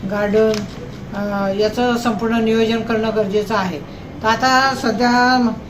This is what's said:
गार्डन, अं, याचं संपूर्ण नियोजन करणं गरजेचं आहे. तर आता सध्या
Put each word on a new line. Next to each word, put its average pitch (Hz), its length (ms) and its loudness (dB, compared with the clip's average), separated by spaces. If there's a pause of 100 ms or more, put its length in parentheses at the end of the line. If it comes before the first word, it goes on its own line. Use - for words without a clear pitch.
(100)
गार्डन, 208 420 2 (600)
अं, 202 420 -2
याचं 233 400 0
संपूर्ण 226 480 0
नियोजन 226 360 2
करणं 220 360 -2
गरजेचं 208 380 0
आहे. 185 260 -2 (420)
तर 226 40 0
आता 262 560 2
सध्या 247 680 4 (200)